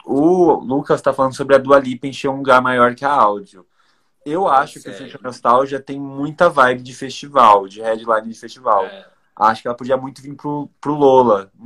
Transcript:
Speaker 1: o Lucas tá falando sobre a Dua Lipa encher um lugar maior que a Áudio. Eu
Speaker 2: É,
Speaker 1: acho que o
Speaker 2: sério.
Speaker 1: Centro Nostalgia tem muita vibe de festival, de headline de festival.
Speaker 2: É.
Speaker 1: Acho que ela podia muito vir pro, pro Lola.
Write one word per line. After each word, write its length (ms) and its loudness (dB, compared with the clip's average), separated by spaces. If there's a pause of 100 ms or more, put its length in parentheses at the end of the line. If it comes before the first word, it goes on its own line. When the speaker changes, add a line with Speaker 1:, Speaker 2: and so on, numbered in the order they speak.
Speaker 1:
o 480 2
Lucas 480 -4
tá 100 0
falando 240 -2
sobre 180 2
a 40 6
Dua 200 4
Lipa 280 -4
encher 220 -8
um 100 -4
lugar 240 2
maior 320 0
que 100 -10
a 80 0
Áudio. 540 -2 (580)
Eu 240 -4
Speaker 2:
É, 80 2
Speaker 1:
acho 180 0
que 60 -20
o 20 -20
Speaker 2:
sério. 160 -16
Speaker 1:
Centro 240 -18
Nostalgia 580 0
tem 200 -12
muita 500 -2
vibe 320 2
de 100 -18
festival, 760 2
de 120 -18
headline 480 -2
de 100 -14
festival. 460 -2
Speaker 2:
É. 220 -16 (300)
Speaker 1:
Acho 260 0
que 60 -8
ela 80 -6
podia 200 -2
muito 240 -12
vir 140 -16
pro, 340 -10 (120)
pro 140 -4
Lola. 580 4 (140)